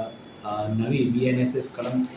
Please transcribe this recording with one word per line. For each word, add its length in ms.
અ, 200
નવી 420
બી 160
એન 140
એસ 160
એસ 200
કલમ 300